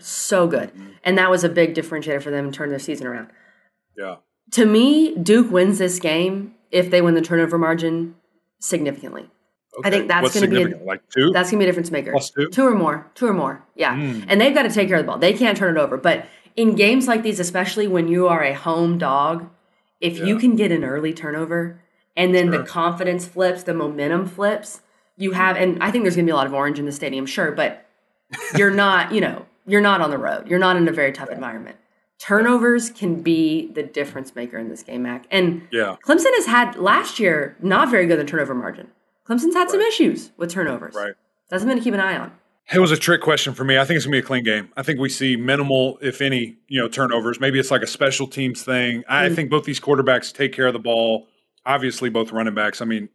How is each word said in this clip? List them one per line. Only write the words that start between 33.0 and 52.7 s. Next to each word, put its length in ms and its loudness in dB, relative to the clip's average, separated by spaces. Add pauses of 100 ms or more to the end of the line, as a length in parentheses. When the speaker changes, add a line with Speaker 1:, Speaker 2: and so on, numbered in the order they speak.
Speaker 1:
be 500 0
the 100 -4
difference 540 -8
maker 220 -10
in 100 -10
this 140 -14
game, 220 -10
Mac. 260 -8
And 320 2 (100)
Speaker 2:
Yeah. 240 -2 (100)
Speaker 1:
Clemson 200 4 (100)
has 100 0
had 300 2
last 420 0
year 440 0
not 280 2
very 160 4
good 120 4
in 80 -4
turnover 280 -4
margin. 340 -10 (380)
Clemson's 280 0
had 160 2
some 100 2
Speaker 2:
Right. 80 2
Speaker 1:
issues 480 0
with 140 -6
turnovers. 440 -6
Speaker 2:
Right. 200 -8 (340)
Speaker 1:
That's 140 -4
something 160 0
to 40 -6
keep 120 -2
an 60 0
eye 180 -2
on. 140 -12 (420)
Speaker 2:
It 40 4
was 120 6
a 60 4
trick 260 2
question 320 0
for 100 -6
me. 140 4
I 60 6
think 120 2
it's 80 -2
gonna 120 -4
be 20 2
a 40 0
clean 220 -2
game. 320 -2
I 60 -6
think 180 -2
we 80 0
see 280 -2
minimal, 680 0
if 180 -4
any, 380 -2 (100)
you 120 -4
know, 80 -2
turnovers. 520 -2
Maybe 180 0
it's 120 0
like 120 2
a 40 -4
special 400 -2
teams 360 -6
thing. 460 -2
I, 180 2
I 40 2
Speaker 1:
Mm. 40 -2
Speaker 2:
think 160 -2
both 140 0
these 160 -6
quarterbacks 520 2
take 200 -2
care 140 0
of 80 2
the 40 -6
ball. 480 0 (380)
Obviously, 460 -2
both 220 -2
running 220 -2
backs. 280 -2